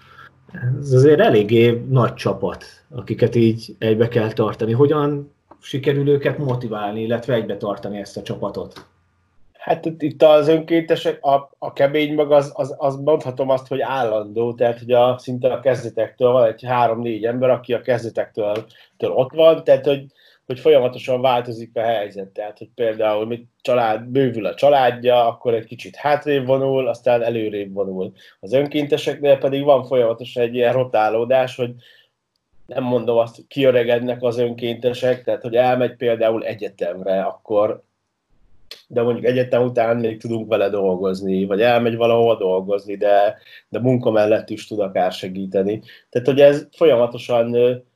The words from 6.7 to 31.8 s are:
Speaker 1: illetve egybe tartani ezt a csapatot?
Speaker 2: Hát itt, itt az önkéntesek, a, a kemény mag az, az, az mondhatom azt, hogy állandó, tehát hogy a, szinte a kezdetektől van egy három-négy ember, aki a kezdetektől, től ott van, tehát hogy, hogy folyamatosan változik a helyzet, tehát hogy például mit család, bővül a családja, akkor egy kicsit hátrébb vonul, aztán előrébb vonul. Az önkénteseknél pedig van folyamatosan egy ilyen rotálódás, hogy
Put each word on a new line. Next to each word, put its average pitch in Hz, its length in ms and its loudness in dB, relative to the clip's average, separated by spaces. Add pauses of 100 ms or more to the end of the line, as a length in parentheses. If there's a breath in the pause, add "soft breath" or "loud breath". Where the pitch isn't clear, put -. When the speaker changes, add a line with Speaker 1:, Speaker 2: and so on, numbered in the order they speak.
Speaker 1:
illetve 117 320 -2
egybe 104 240 -2
tartani 101 420 -8
ezt - 180 -14
a 101 40 -8
csapatot? 98 680 -10 (680)
Speaker 2:
Hát 165 320 -4
itt, 160 160 -8
itt 147 220 0
az 151 240 6
önkéntesek, 160 760 0
a, 139 340 0
a 139 160 -10
kemény 147 400 0
mag 151 180 0
az, 143 240 4
az, 139 220 -6
az 139 180 -2
mondhatom 139 540 -2
azt, 131 180 -2
hogy 135 140 -4
állandó, 113 720 -2
tehát 117 260 0
hogy 117 120 -8
a, 123 260 4
szinte 127 360 -2
a 120 60 -6
kezdetektől 117 720 0
van 123 140 4
egy 113 180 -2
három-négy 120 600 -2
ember, 127 240 0
aki 123 240 -2
a 113 80 -2
kezdetektől, 110 840 -4 (320 soft breath)
től - 140 -4
ott 131 200 0
van, 160 320 4
tehát 131 220 4
hogy, 143 200 0 (400 soft breath)
hogy 127 140 -10
folyamatosan 127 640 2
változik 120 520 -2
a 117 80 -4
helyzet, 104 460 -4
tehát 104 300 -12
hogy 110 180 -20
például 110 500 -2
mit 117 220 -10 (140)
család, 117 420 0
bővül 123 420 -2
a 87 80 -4
családja, 120 760 4
akkor 117 260 -2
egy 113 120 -4
kicsit 95 300 -18
hátrébb 143 500 -2
vonul, 135 420 0
aztán 117 340 0
előrébb 107 520 -4
vonul. 95 380 -6 (280 soft breath)
Az 98 140 -6
önkénteseknél 143 840 0
pedig 139 260 -2
van 135 220 2
folyamatosan 123 580 -2
egy 120 120 -2
ilyen 120 180 2
rotálódás, 123 840 0
hogy 123 180 -6 (920 soft breath)